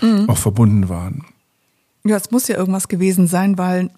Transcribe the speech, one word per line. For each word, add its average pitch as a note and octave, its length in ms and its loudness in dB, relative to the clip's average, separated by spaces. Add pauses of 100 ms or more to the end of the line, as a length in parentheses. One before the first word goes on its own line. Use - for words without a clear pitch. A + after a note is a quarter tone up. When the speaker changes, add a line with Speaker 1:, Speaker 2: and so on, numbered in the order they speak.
Speaker 1:
Mhm. A3 260 2
Speaker 2:
auch G#2 80 2
verbunden G#2 540 2
waren. F2 340 -8 (840)
Speaker 1:
Ja, G#3+ 100 2
es G3+ 140 -6
muss B3 180 0
ja G#3+ 100 -2
irgendwas F#3+ 300 -2
gewesen F#3 400 2
sein, F#3 280 2
weil F3+ 420 -2